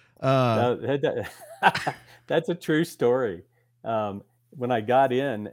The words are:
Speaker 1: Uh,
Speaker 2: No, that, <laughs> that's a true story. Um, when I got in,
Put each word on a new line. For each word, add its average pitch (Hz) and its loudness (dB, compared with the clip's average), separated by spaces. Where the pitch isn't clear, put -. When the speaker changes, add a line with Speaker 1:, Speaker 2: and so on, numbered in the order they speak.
Speaker 1:
Uh, 123 2
Speaker 2:
No, 120 0
that, 139 -2
<laughs> - -2
that's 160 0
a 175 0
true 165 0
story. 120 0
Um, 107 -4
when 123 -4
I 113 0
got 123 4
in, 123 -2